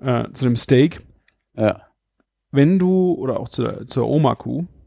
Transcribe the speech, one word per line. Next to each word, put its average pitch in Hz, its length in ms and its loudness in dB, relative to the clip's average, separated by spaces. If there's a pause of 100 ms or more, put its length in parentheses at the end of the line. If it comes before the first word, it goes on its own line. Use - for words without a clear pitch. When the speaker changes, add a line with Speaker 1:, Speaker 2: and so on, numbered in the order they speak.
Speaker 1:
äh, 120 320 -4
zu 131 120 -6
dem 120 100 2
Steak. 139 460 2 (540)
Speaker 2:
Ja. 107 260 -2 (720)
Speaker 1:
Wenn 156 280 4
du, 185 360 2
oder 117 240 -4
auch 117 100 -10
zu 123 140 -6
der, - 240 -8
zur 120 200 -2
Oma-Kuh, 135 580 0 (220)